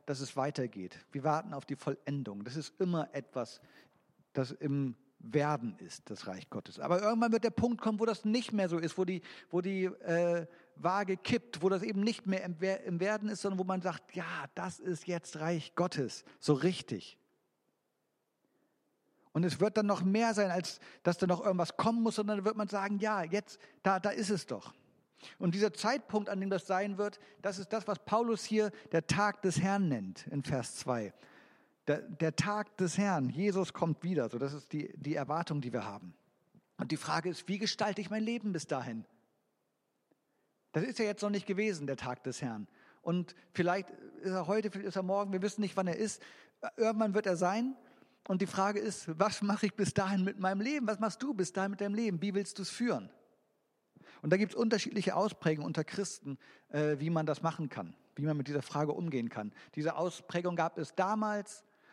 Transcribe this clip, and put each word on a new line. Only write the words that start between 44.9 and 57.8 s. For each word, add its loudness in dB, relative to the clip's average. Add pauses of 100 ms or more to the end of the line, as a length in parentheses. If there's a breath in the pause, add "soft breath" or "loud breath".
er 0
morgen, 0
wir 0
wissen -2
nicht, -2
wann 2
er 0
ist. -4 (540 loud breath)
Irgendwann 4
wird 4
er 4
sein. 2 (540 loud breath)
Und 2
die 2
Frage 2
ist, -4
was 4
mache 2
ich 0
bis 2
dahin 4
mit 0
meinem 2
Leben? 0
Was 0
machst -2
du -2
bis -2
dahin 0
mit -8
deinem 0
Leben? 0
Wie 0
willst -2
du -6
es -6
führen? -2 (1120 loud breath)
Und 4
da 10
gibt's 2
unterschiedliche 2
Ausprägungen 0
unter -2
Christen, -6 (300 loud breath)
äh, 2
wie -2
man 2
das 0
machen -2
kann, -8 (220)